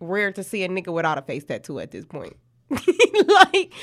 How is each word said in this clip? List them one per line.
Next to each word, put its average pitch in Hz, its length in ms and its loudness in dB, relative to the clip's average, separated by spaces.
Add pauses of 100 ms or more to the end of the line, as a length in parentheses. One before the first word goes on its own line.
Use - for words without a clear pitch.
rare 196 320 -2
to 202 120 -10
see 185 200 -6
a 180 40 -2
nigga 185 240 -6
without 160 240 0
a 139 60 -6
face 143 220 -8
tattoo 123 360 -10
at - 120 -12
this - 120 -14
point. - 320 -16 (340)
<laughs> 277 60 -4 (500)
Like, 381 460 4 (100)